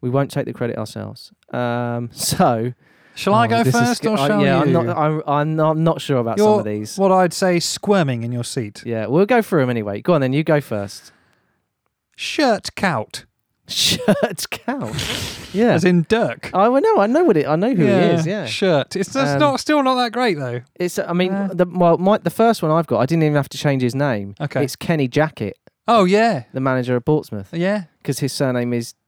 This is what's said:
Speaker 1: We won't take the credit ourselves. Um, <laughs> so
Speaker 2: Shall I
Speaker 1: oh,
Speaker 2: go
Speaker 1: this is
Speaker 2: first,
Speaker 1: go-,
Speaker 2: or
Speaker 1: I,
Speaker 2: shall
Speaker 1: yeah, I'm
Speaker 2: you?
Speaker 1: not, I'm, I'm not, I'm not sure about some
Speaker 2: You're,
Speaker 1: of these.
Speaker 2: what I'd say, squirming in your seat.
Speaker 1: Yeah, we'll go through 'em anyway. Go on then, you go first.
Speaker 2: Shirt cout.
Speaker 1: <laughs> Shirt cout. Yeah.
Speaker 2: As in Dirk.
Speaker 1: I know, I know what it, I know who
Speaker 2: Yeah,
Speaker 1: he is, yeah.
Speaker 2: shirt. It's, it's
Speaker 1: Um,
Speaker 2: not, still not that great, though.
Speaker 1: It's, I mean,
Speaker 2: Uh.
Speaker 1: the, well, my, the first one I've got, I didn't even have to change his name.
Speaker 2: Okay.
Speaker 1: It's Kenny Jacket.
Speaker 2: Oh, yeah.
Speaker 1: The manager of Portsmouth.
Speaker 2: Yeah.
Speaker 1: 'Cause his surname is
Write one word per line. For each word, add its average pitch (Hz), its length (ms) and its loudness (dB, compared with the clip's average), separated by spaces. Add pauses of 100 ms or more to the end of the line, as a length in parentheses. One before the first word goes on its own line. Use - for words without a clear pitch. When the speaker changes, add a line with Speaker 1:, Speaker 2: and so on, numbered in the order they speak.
Speaker 1:
We 123 80 -4
won't 135 200 0
take 139 160 -4
the 120 80 -8
credit 120 240 -6
ourselves. 107 540 -12 (220)
Um, 120 560 -4
<laughs> - 40 -20
so 123 600 0 (420)
Speaker 2:
Shall 202 200 0
I 233 100 4
Speaker 1:
oh, 220 40 -2
Speaker 2:
go 233 140 2
Speaker 1:
this 131 120 2
is 240 60 2
Speaker 2:
first, 240 200 0
Speaker 1:
go-, 220 120 0
Speaker 2:
or 214 60 0
Speaker 1:
I, 139 80 0
Speaker 2:
shall - 160 2
Speaker 1:
yeah, 139 180 2
I'm 151 60 2
Speaker 2:
you? 165 60 2
Speaker 1:
not, - 240 0
I'm, 156 300 0
I'm 147 280 0
not, 156 160 2
I'm 156 120 0
not 160 180 2
sure 139 160 -2
about 113 220 -2
some 208 80 4
Speaker 2:
You're, 214 120 4
Speaker 1:
of 107 60 -4
these. 107 320 -6
Speaker 2:
what 190 140 4
I'd 185 220 4
say, 180 260 0
squirming 151 640 0
in 117 80 -6
your 120 120 -4
seat. 110 420 -8
Speaker 1:
Yeah, 113 200 -4
we'll 147 220 2
go 240 160 2
through 165 200 0
'em 123 60 0
anyway. 104 320 -4
Go 175 120 2
on 151 80 4
then, 131 120 0
you 151 100 0
go 151 180 2
first. - 500 -8 (1040)
Speaker 2:
Shirt - 600 -2
cout. 147 500 -4 (180)
Speaker 1:
<laughs> - 240 -20
Shirt - 840 -2
cout. - 1000 -8
Yeah. 220 200 2
Speaker 2:
As 160 120 2
in 175 240 4
Dirk. 214 440 -2
Speaker 1:
I 190 140 4
know, 330 320 4
I 202 80 4
know 285 160 2
what 240 140 4
it, 135 100 0
I 147 80 2
know 208 180 0
who 175 120 2
Speaker 2:
Yeah, 190 240 4
Speaker 1:
he 170 60 2
is, 160 120 0
yeah. 190 180 -4
Speaker 2:
shirt. 143 500 0
It's, 190 140 -4
it's - 60 -8
Speaker 1:
Um, 277 240 0
Speaker 2:
not, 277 200 2
still 302 240 0
not 262 120 2
that 247 160 -2
great, 233 260 0
though. 123 240 -6 (140)
Speaker 1:
It's, 180 240 -4
I 170 140 -4
mean, 180 200 0
Speaker 2:
Uh. 196 200 -2
Speaker 1:
the, 175 120 0
well, 175 320 4
my, 190 200 2
the - 140 -2
first 226 300 2
one 160 100 0
I've 160 160 2
got, 113 120 0
I 120 60 2
didn't 165 180 2
even 151 120 2
have 139 140 0
to - 80 -14
change 139 260 0
his 120 120 0
name. 110 460 -2
Speaker 2:
Okay. 147 220 -2
Speaker 1:
It's 131 120 -6
Kenny 151 320 -2
Jacket. 139 500 -2 (300)
Speaker 2:
Oh, 214 180 4
yeah. 196 380 2 (100)
Speaker 1:
The 131 80 -4
manager 127 340 0
of 120 100 -2
Portsmouth. 117 480 -2
Speaker 2:
Yeah. 185 300 -2 (200)
Speaker 1:
'Cause - 160 -4
his 139 140 -4
surname 123 400 -2
is 117 220 -6 (120)